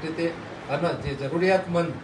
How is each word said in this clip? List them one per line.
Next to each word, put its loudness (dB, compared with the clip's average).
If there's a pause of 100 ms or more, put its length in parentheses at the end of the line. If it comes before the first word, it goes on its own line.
રીતે 0 (380)
અને 2
જે -2
જરૂરિયાતમંદ 2 (120)